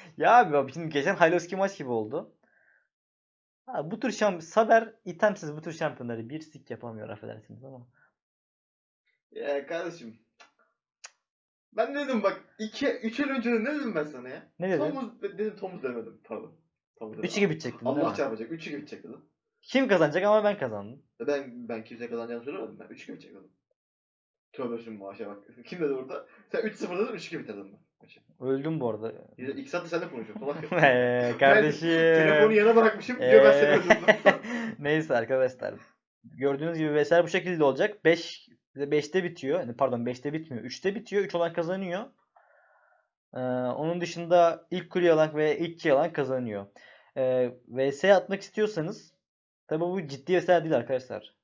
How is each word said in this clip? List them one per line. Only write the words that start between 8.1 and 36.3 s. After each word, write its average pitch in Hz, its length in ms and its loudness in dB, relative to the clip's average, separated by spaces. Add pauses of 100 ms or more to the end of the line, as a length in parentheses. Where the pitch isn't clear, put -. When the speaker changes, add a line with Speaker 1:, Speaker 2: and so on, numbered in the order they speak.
Speaker 2:
Ya 139 360 -6
kardeşim. 160 520 -10 (1500)
Ben 254 220 -2
dedim 262 280 -2
bak, 190 200 -2 (160)
iki, 220 280 -4
üç 226 320 -4
el 285 100 -2
önce 240 220 -2
de 220 120 0
ne 285 120 -4
dedim 247 200 -6
ben 151 100 -2
sana 127 240 -14
ya? 147 300 -16
Speaker 1:
Ne 180 100 -4
dedin? 185 100 2
Speaker 2:
Tomuz 269 420 -6
de-, 196 160 -10
dedim, 208 180 -6
Tomuz 175 280 -12
demedim, 117 400 -10
pardon. - 300 -14 (420)
Tomuz 107 180 -16
dedim. - 120 -10
Speaker 1:
Üç - 120 -6
iki 202 120 2
bitecektin, 127 360 -10
Speaker 2:
Allah 127 100 -2
Speaker 1:
değil 156 120 0
mi? - 80 -4
Speaker 2:
çarpacak, 120 360 -6
üç 165 160 -14
iki 151 100 -10
bitecek 101 260 -16
dedim. - 220 -20 (360)
Speaker 1:
Kim 262 260 0
kazanacak 170 360 4
ama 208 200 4
ben 208 140 2
kazandım. 107 460 -8 (180)
Speaker 2:
E 120 60 -6
ben, 123 420 -6
ben 113 140 -8
kimse 117 260 -14
kazanacağını 117 340 -8
söylemedim 160 360 -12
ben. - 80 -20
Üç - 160 -20
iki - 100 -16
bitecek - 180 -20
dedim. 95 200 -20 (1000)
Tövbe 117 300 -10
şimdi 113 140 -14
maşa 101 300 -14
bak. 101 160 -18 (100)
<laughs> 120 120 -20
Kim 180 140 -14
dedi 143 160 -2
burada? 131 300 -10 (260)
Sen 170 100 -4
üç 214 140 -6
sıfır 180 240 -8
dedin, 233 140 -4
üç 165 140 -12
iki 160 120 -10
bitirdin 101 340 -14
ben - 60 -20 (220)
maçı. - 180 -20 (200)
Speaker 1:
Öldüm 139 400 -4
bu 123 100 -2
arada. 110 240 -6 (240)
Speaker 2:
Ya, 127 100 -10
iki 135 220 -10
saat 175 140 -6
de 170 40 -14
sen 170 140 -4
de 170 80 -10
konuşuyorsun, 110 360 -12
salak. 151 180 -6
Speaker 1:
<laughs> 156 200 2
Ee, 123 480 4
Speaker 2:
Ben 117 60 -4
Speaker 1:
kardeşim. 151 520 6
Speaker 2:
telefonu 165 640 6
yana 214 220 6
bırakmışım, 220 440 2
diyor 131 260 10
ben 139 60 10
seni 143 140 6
Speaker 1:
Ee, 147 120 6
Speaker 2:
öldürdüm. 220 1040 2
Speaker 1:
<laughs> - 0 -
neyse 151 360 0
arkadaşlar. 120 600 -2 (480)
Gördüğünüz 139 540 -2